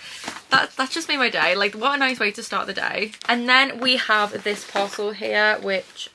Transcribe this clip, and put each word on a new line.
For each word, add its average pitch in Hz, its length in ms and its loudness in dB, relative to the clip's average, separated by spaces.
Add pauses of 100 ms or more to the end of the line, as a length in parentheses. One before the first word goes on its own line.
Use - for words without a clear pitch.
(520)
That, 269 260 2
that 262 120 -2
just 330 200 -4
made 294 80 0
my 247 120 2
day. 170 240 2
Like, 202 220 0
what 262 200 0
a - 20 0
nice 262 220 0
way 208 120 2
to 220 120 -8
start - 240 -4
the 190 60 -6
day. - 380 -4 (160)
And 240 200 2
then 254 320 4
we 254 180 2
have 208 460 0
this 208 260 -4
parcel 202 420 -2
here, 214 500 2
which, 196 540 -4